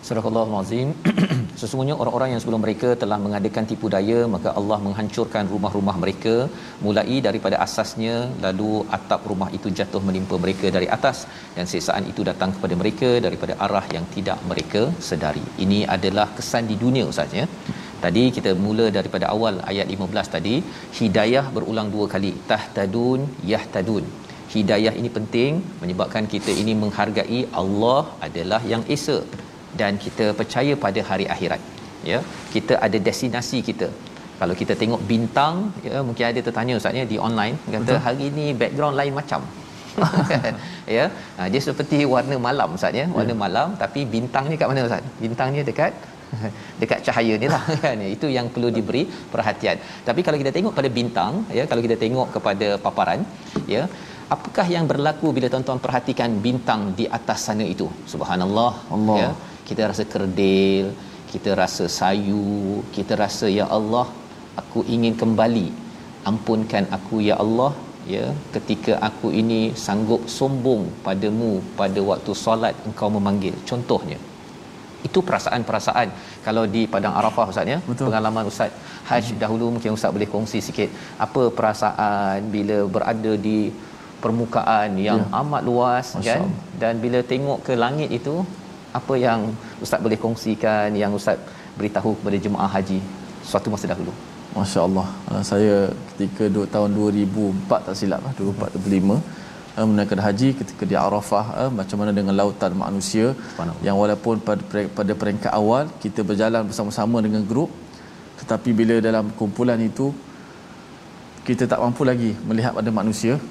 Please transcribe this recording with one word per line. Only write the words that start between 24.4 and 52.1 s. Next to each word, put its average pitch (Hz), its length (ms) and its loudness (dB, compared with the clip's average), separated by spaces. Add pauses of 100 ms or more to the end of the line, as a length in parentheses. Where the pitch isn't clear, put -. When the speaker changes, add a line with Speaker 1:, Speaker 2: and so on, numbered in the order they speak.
Speaker 1:
Hidayah 107 460 4
ini 117 160 -4
penting 120 360 2 (280)
menyebabkan 92 440 -2 (100)
kita 101 260 0
ini 110 220 2
menghargai 104 580 0 (200)
Allah 113 420 4 (260)
adalah 90 320 0 (120)
yang 113 120 -2 (100)
esa 143 220 0 (640)
dan 101 120 2 (100)
kita 113 220 -2 (140)
percaya 131 340 2 (120)
pada 101 240 0
hari 95 160 0 (100)
akhirat. - 260 -2 (500)
Ya, 117 80 2 (340)
kita 104 200 2 (120)
ada 107 120 2 (100)
destinasi 120 520 0 (100)
kita. 92 180 -2 (520)
Kalau 90 220 2
kita 107 200 0
tengok 113 200 2 (100)
bintang, 139 440 2 (320)
ya, 131 200 -2
mungkin 117 240 0
ada 123 160 0
tertanya, 123 320 0
Ustaz, 113 200 0
ya, 131 140 -2
di 107 40 0 (100)
online, 113 280 0 (200)
kata, 110 100 0
Speaker 2:
Betul. 120 220 4
Speaker 1:
"Hari 139 200 0 (100)
ni 151 80 -2 (160)
background 139 380 0
lain 143 200 0
macam." 78 220 -4 (560)
<laughs> 175 340 4
Kan? 120 220 2 (440)
Ya. 143 80 6 (320)
Ha, 92 160 -2
dia 139 140 4
seperti 143 300 0 (160)
warna 131 220 4 (120)
malam, 123 300 2
Ustaz, 95 220 0
ya. 147 60 0 (120)
Warna 110 180 2
Speaker 2:
Ya. 107 100 -2
Speaker 1:
malam, 113 220 2 (160)
tapi 143 180 -2 (140)
bintangnya 135 460 0
kat 120 100 4
mana, 131 180 2
Ustaz? 107 180 -2 (160)
Bintangnya 131 460 0
dekat, 151 240 0 (420)
<laughs> - 460 -8
dekat - 260 0
cahaya 117 340 4
ni 135 120 2
lah, 135 100 2 (100)
<laughs> 143 100 0
kan? 110 220 0 (120)
Itu 151 200 0
yang 120 160 0
perlu 120 240 2
diberi 113 260 0 (300)
perhatian. 98 440 0 (320)
Tapi 147 180 2
kalau 151 160 2
kita 135 140 0
tengok 202 220 0
pada 135 200 2
bintang, 113 340 0 (240)
ya, 139 140 2
kalau 117 160 4
kita 113 180 4
tengok 123 320 2